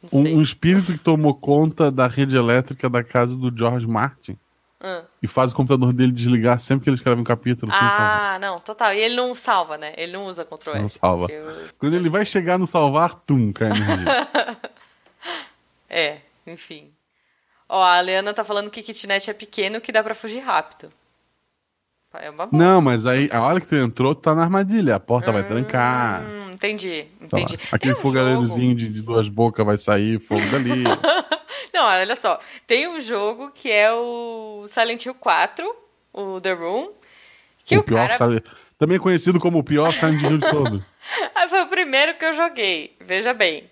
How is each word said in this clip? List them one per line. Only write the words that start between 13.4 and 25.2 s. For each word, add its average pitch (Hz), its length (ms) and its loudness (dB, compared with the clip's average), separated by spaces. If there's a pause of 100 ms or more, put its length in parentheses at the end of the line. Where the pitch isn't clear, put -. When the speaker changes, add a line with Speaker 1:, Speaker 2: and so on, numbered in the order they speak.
Speaker 2:
cai 113 140 0
a - 60 0
energia. 104 540 0 (400)
Speaker 1:
<laughs> - 100 -20 (1080)
É, 151 300 -4 (280)
enfim. 156 440 -20 (760)
Ó, 190 140 0
a 180 180 6
Leana 190 320 -2
tá 214 120 -4
falando 208 260 -4
que 214 120 -16
kitnet 202 480 -4
é 208 40 -6
pequeno, 208 460 -6
que 226 120 -12
dá 220 100 4
pra 220 120 -6
fugir 226 260 -12
rápido. 190 500 -4 (1200)
É - 160 -14
uma 156 160 -10
boa. 160 160 4
Speaker 2:
Não, 185 180 8
mas 123 240 2
aí, 127 260 2
a 117 120 0
hora 165 180 2
que - 60 -16
tu - 80 -2
entrou, 131 400 2
tu - 80 -14
tá 156 120 4
na 165 80 2
armadilha. 190 540 2
A 95 40 -2
porta 120 300 0